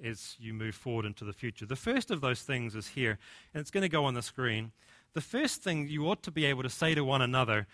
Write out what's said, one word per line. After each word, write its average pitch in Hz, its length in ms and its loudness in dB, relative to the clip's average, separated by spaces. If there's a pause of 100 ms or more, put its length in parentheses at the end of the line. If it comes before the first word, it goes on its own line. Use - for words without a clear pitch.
as 113 360 -8
you 113 160 -8
move 110 180 -4
forward 113 320 -2
into 104 180 -8
the 104 100 -6
future. 110 340 -8
The 123 80 -4
first 240 340 0
of 175 120 -2
those 127 200 0
things 120 340 -4
is 110 140 -8
here, 113 300 0 (340)
and 151 80 -4
it's 147 100 -10
gonna 196 180 2
go 151 160 4
on 131 100 2
the 120 80 -2
screen. 113 480 -2 (420)
The 160 80 -2
first - 420 0
thing 156 240 0
you 151 200 -2
ought 208 140 0
to 180 100 -8
be 156 140 2
able 139 160 2
to 131 80 -2
say 160 240 2
to 147 100 4
one 135 200 4
another 120 500 4